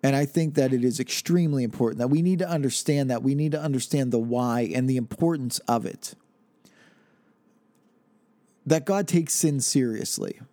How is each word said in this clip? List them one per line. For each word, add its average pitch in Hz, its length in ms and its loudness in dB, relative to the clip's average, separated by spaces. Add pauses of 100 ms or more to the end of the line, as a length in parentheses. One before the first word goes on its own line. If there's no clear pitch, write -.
And 139 120 4
I 147 100 2
think 156 300 0
that 131 160 4
it 123 120 2
is 123 160 0
extremely 151 640 0
important 117 360 -2
that 123 100 0
we 151 120 4
need 180 180 2
to 180 80 -2
understand 143 600 0
that. 120 140 -2
We 135 100 2
need 147 200 0
to 151 80 -4
understand 135 500 0
the 120 80 2
why 120 560 0
and 127 140 0
the 131 80 2
importance 139 640 -2
of 113 260 0
it. - 280 -12 (2500)
That 156 200 2
God 196 220 0
takes 170 260 0
sin 143 280 0
seriously. - 800 -2 (120)